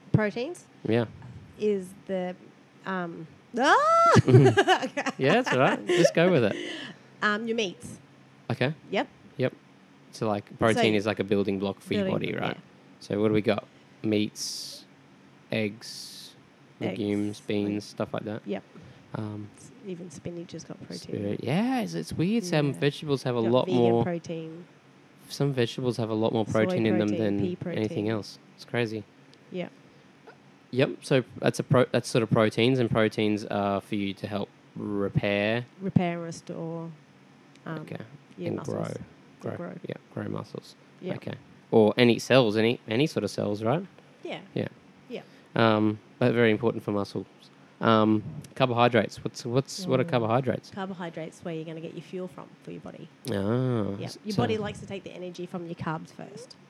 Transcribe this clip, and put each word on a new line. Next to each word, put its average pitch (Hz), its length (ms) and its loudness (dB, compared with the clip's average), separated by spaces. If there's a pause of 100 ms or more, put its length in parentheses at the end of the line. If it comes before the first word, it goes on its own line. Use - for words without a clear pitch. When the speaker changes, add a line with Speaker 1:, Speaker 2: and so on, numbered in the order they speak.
(120)
Speaker 1:
Proteins? 233 540 -2 (220)
Speaker 2:
Yeah. 113 180 2 (540)
Speaker 1:
Is 202 280 -2 (200)
the, 185 280 -4 (500)
um, 175 400 -8 (320)
ah! 285 220 4
<laughs> 571 40 2 (340)
Speaker 2:
Mm-hmm. - 300 8 (100)
Speaker 1:
Okay. 302 460 2 (140)
Speaker 2:
Yeah, 135 240 4
that's 262 120 -2
all 127 60 2
right. 165 260 2
Just 349 300 4
go 175 160 6
with 143 140 6
it. - 100 2 (640)
Speaker 1:
Um, 208 260 0
your 226 80 -2
meats. 202 420 -6 (520)
Speaker 2:
Okay. 123 240 0 (160)
Speaker 1:
Yep. 208 180 -2 (300)
Speaker 2:
Yep. 127 160 0 (580)
So, - 160 -4
like, 104 320 -4
protein 110 340 4
Speaker 1:
So 107 40 4
Speaker 2:
is, 101 80 0
like, 107 140 0
a 104 40 0
building 101 360 0
block 98 220 -4
for - 120 -6
your 107 120 0
Speaker 1:
building 104 240 -2
Speaker 2:
body, - 20 -4
Speaker 1:
block, - 100 -4
Speaker 2:
right? - 160 -4
Speaker 1:
yeah. - 40 -18 (380)
Speaker 2:
So 104 220 -2
what 110 60 4
do 107 60 4
we 107 80 4
got? 104 240 0 (360)
Meats, - 840 -4 (680)
eggs, - 800 -6 (480)
legumes, 104 580 -2
Speaker 1:
Eggs, - 100 -20
Speaker 2:
beans, 104 260 0
Speaker 1:
like 104 100 -4
Speaker 2:
stuff - 300 -8
like 113 120 -6
that. 104 200 -8
Speaker 1:
Yep. 139 180 -8 (520)
Speaker 2:
Um, 107 420 -8
Speaker 1:
S-, - 140 -20 (140)
even 180 240 -12
spinach 175 440 -14
has 165 100 -14
got - 140 -16 (100)
protein. - 280 -10
Speaker 2:
spirit. 104 280 -4
Yeah, 233 380 0
it's, 175 120 -6
it's 165 200 -6
weird. 196 300 0
Some 156 280 2
Speaker 1:
Yeah. - 80 -6
Speaker 2:
vegetables 143 440 0
have 127 120 -2
a 117 60 2
Speaker 1:
Got 113 100 2
Speaker 2:
lot 127 160 6
Speaker 1:
vegan 127 140 4
Speaker 2:
more 117 220 4
Speaker 1:
protein. 165 640 -8 (640)
Speaker 2:
Some 143 240 -2
vegetables 123 440 -2
have 110 120 -2
a 113 60 -2
lot 110 180 2
more 110 120 2
Speaker 1:
Soy 110 200 2
Speaker 2:
protein 113 200 0
in 107 140 4
them 107 100 2
Speaker 1:
protein, 104 140 0
Speaker 2:
than 101 160 0
Speaker 1:
pea 180 160 -2
protein. - 240 -6
Speaker 2:
anything 107 300 -2
else. 107 300 -6 (160)
It's - 100 -20
crazy. 110 380 -4 (480)
Speaker 1:
Yeah. 180 180 -8 (1000)
Speaker 2:
Yep. 127 180 4 (120)
So 131 220 4 (160)
that's - 200 2
a - 40 -2
pro-, 127 280 6
that's - 180 0
sort 120 140 2
of 107 60 -4
proteins, 113 500 4
and 117 100 2
proteins 107 560 2
are 101 360 0
for - 140 -8
you 101 200 -2
to - 120 -10
help 101 220 -6 (260)
repair. 104 920 0 (160)
Speaker 1:
Repair 180 340 -2
and 170 80 -8
restore. 165 640 -10 (760)
Um, 160 140 -8
Speaker 2:
Okay. - 180 -12 (400)
Speaker 1:
your 180 120 -6
Speaker 2:
And 107 80 -4
Speaker 1:
muscles - 180 -6
Speaker 2:
grow. 110 100 -4
Speaker 1:
to - 140 -8 (400)
Speaker 2:
Grow. 107 160 -8
Speaker 1:
grow. 175 180 -10 (140)
Speaker 2:
Yeah, - 80 -8 (180)
grow 104 140 -6
muscles. - 480 -10 (260)
Speaker 1:
Yeah. 185 140 -6
Speaker 2:
Okay. - 180 -10 (380)
Or 107 260 6
any 120 220 6
cells, 117 380 4
any, 113 300 2
any 120 200 0
sort 107 160 -2
of 101 80 -2
cells, 104 320 -4
right? 147 220 0 (380)
Speaker 1:
Yeah. 285 160 -10 (140)
Speaker 2:
Yeah. - 140 -2 (420)
Speaker 1:
Yeah. 233 120 -12 (340)
Speaker 2:
Um, 107 440 4 (200)
but 123 140 4
very 117 180 4
important 107 320 0
for - 80 -4
muscles. 101 340 -4 (540)
Um, 110 440 6 (320)
carbohydrates. 120 680 2
What's, - 220 -8
what's, 135 400 -4
what 131 140 2
are 127 40 2
Speaker 1:
Mm. - 60 -4
Speaker 2:
carbohydrates? 120 600 0
Speaker 1:
Carbohydrates, 180 720 -10
where 175 100 -8
you're 160 120 -8
gonna 165 160 -12
get 165 120 -12
your 165 100 -12
fuel 185 240 -10
from - 180 -16 (180)
for - 80 -14
your 170 100 -12
body. - 260 -16 (240)
Speaker 2:
Ah, 107 680 -2
Speaker 1:
Yeah. 90 60 -8
Speaker 2:
s-, - 200 -12
Speaker 1:
Your 208 80 -6
Speaker 2:
so 190 100 2
Speaker 1:
body - 140 -2
likes 208 220 -8
to 208 60 -14
take 196 180 -12
the - 80 -14
energy 175 340 -12
from 175 200 -10
your 170 100 -10
carbs 165 340 -8
first. - 460 -18 (140)